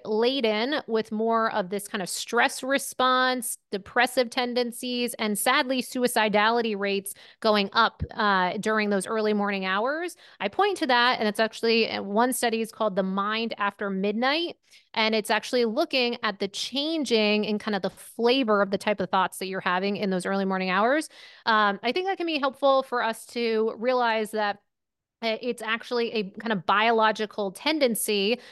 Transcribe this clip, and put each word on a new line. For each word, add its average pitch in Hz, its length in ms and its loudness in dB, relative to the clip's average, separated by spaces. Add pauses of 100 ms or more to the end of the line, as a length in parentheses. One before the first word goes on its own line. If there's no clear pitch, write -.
laden 233 840 0
with 220 240 -2
more 226 400 0
of 185 180 -2
this 196 160 -6
kind 208 160 -6
of 170 60 -6
stress - 520 0
response, 254 960 0 (140)
depressive 240 600 0
tendencies, 240 840 -2
and 208 240 -2
sadly, 262 420 2
suicidality 226 960 2
rates 196 380 -4 (240)
going 208 340 2
up, 226 300 2 (140)
uh, 196 420 2
during 214 320 0
those 196 160 0
early 214 260 0
morning 202 320 -2
hours. 269 520 -2 (240)
I 196 80 -2
point 392 300 2
to 311 100 0
that, 247 320 4
and 214 80 2
it's 208 100 -2
actually, 226 500 2
uh, 208 140 -6
one 220 300 2
study 226 280 -2
is 220 120 -6
called 214 240 -2
The 190 80 2
Mind 208 540 -2
After 202 300 -4
Midnight, 233 680 -2 (380)
and 220 200 2
it's 214 160 0
actually 233 340 0
looking 240 600 0
at 208 160 -4
the 202 80 -2
changing 233 960 0
in 208 160 -2
kind 208 160 -4
of 190 60 -4
the 190 80 -2
flavor 233 680 0
of 196 120 0
the 220 60 0
type 214 200 -2
of 185 120 -4
thoughts 185 280 0
that 190 80 -8
you're 190 140 -6
having 190 380 -2
in 196 120 -2
those 185 160 -2
early 196 180 -2
morning 185 260 -2
hours. 247 380 2 (380)
Um, 208 380 2
I 240 80 0
think 370 140 -4
that 381 100 -2
can 349 100 -4
be 311 120 -2
helpful 269 440 2
for 247 220 -4
us 226 220 -4
to 226 520 -2
realize 226 540 0
that, 208 260 -2 (640)
uh, 220 180 -2
it's 240 220 -6
actually 226 500 -2
a 220 120 0
kind 214 280 -6
of 185 140 -2
biological 214 840 2
tendency 226 840 0 (140)